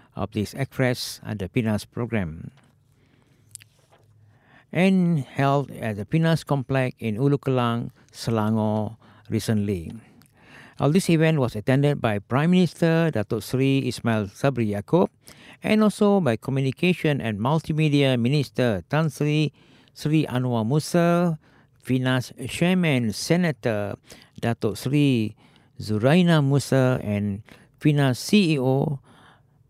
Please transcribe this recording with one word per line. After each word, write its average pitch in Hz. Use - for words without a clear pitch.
of -
this 104
Express -
and 107
the 92
PINAS 110
program, 98
and 175
held 139
at 110
the 101
PINAS 165
complex 135
in 110
Ulu 143
Kelang, 120
Selangor 107
recently. 101
All 143
this 190
event 160
was 113
attended 139
by 107
Prime 151
Minister 165
Datuk 107
Seri 135
Ismail 110
Sabri 120
Yaakob 156
and 214
also 202
by 117
Communication 139
and 110
Multimedia 143
Minister 120
Tan 156
Sri 151
Sri 151
Anwar 123
Musa, 170
Finas 127
Chairman 165
Senator 120
Datuk 113
Sri 131
Zuraina 143
Musa, 131
and 104
Finas 143
C 185
E 139
O, 135